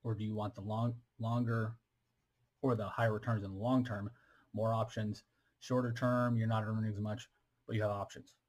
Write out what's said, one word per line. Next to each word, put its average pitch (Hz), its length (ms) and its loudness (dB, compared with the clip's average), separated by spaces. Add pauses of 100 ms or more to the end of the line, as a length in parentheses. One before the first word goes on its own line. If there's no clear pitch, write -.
Or 113 120 -2
do 104 100 -4
you 107 100 -2
want 104 200 -4
the 101 80 -12
long, 113 320 -2 (260)
longer, 113 540 0 (880)
or 127 120 4
the 104 140 -2
higher 113 240 2
returns 107 320 0
in 98 80 -6
the 95 60 -8
long 123 260 4
term, 104 260 -4 (420)
more 110 200 2
options? 110 500 -2 (380)
Shorter 127 320 0
term, 123 440 2
you're 113 120 2
not 110 160 2
earning 110 260 0
as 101 80 -4
much, 107 300 -4 (380)
but 113 100 -2
you 107 60 2
have 104 100 2
options. - 420 -8 (140)